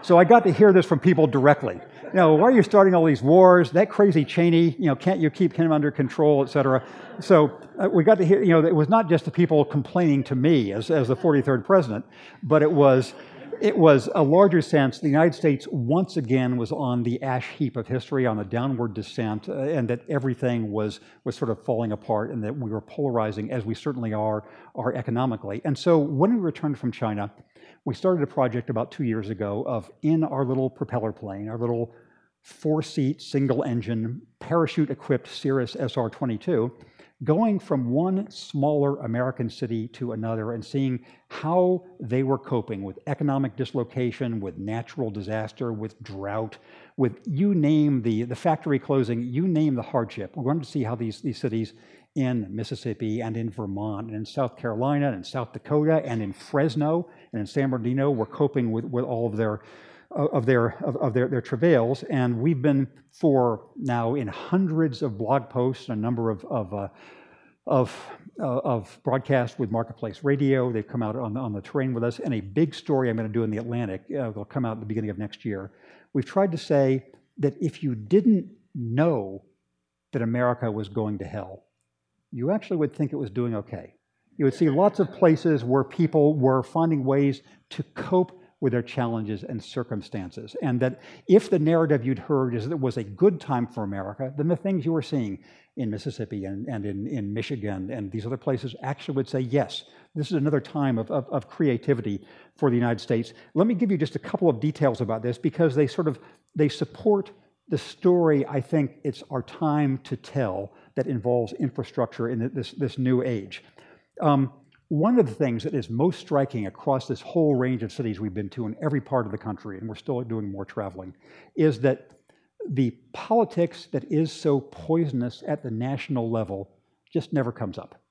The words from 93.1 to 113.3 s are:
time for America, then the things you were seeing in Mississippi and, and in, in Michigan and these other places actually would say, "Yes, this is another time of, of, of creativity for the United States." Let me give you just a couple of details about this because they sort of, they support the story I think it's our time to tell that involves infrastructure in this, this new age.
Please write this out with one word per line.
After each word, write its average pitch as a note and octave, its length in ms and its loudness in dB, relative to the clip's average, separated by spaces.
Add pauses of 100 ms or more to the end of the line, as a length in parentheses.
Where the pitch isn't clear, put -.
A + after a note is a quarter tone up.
time B2 260 -2
for A2 180 -8
America, G2+ 520 -8
then D3 120 -2
the F3 80 2
things F#3+ 280 -4
you E3 80 -2
were D#3 100 -2
seeing A2 360 -6 (380)
in A#2 140 -4
Mississippi G#2 560 -8
and, G2+ 220 -8
and G#2+ 180 -8
in, G2+ 200 -6
in G#2 280 -6
Michigan G#2 560 -8
and G#2 200 -10
these G#2+ 140 -8
other A#2+ 140 -8
places C3 440 -4
actually C3+ 340 -6
would C3 120 -2
say, C3 120 -4
"Yes, B2+ 440 -2 (300)
this D3+ 140 -4
is - 40 -4
another D3 280 2
time C#3 360 -2
of, A2 140 -4
of, C3+ 180 -4
of C3 200 -4
creativity A#2 760 -2 (320)
for C#3+ 140 2
the A#2+ 60 2
United A#2 240 0
States." A2+ 340 -4 (200)
Let F3+ 120 2
me A#3 80 0
give F#3+ 160 0
you F3+ 80 0
just D3 180 -4
a - 20 -4
couple - 300 -2
of A#2+ 100 2
details C3+ 440 0
about A2 200 -4
this B2 140 -4
because D#3+ 380 0
they D3 120 2
sort D#3+ 220 -4
of, C3 100 -6 (360)
they D3+ 160 2
support - 600 -2 (380)
the - 80 -4
story E3+ 720 2
I C#3+ 160 -4
think D3 300 0 (120)
it's C3 260 -6
our B2+ 120 -6
time D3 600 -2
to C3 120 -8
tell G2+ 560 -4 (220)
that B2+ 140 -2
involves A#2+ 440 0
infrastructure A#2+ 800 -4
in B2 240 -4
this, B2 180 -6
this C3+ 240 -4
new B2+ 260 2
age. A2 400 -6 (600)